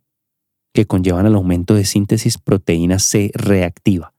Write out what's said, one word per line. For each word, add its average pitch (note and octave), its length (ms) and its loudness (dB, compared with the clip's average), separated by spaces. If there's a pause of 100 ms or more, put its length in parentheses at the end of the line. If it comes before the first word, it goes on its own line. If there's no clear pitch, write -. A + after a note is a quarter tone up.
(720)
que G#2+ 120 2
conllevan F#2 400 0
al G#2+ 100 4
aumento F2+ 400 0
de G#2 80 2
síntesis G#2 540 -2
proteína F2+ 640 0
C G2+ 340 -2
reactiva F#2 840 -2